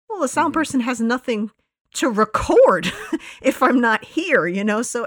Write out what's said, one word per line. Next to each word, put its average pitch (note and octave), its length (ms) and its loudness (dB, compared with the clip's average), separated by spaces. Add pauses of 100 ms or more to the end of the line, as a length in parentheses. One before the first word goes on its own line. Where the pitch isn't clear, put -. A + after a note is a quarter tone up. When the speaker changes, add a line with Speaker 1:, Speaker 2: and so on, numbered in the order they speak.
Speaker 1:
"Well, G#4 120 -10
the C4+ 80 -2
sound D4+ 240 -2
Speaker 2:
Mm-hmm. E4 80 -2
Speaker 1:
person C#4 200 -2
has A#3 200 -4
nothing A3+ 500 -4 (440)
to - 140 -2
record G#3+ 840 4 (240)
<laughs> - 260 -16
if B3+ 200 0
I'm B3 180 4
not A3+ 240 0
here," D4 420 0
you F#3 180 -4
know? G#3+ 180 0
So A#3 240 -6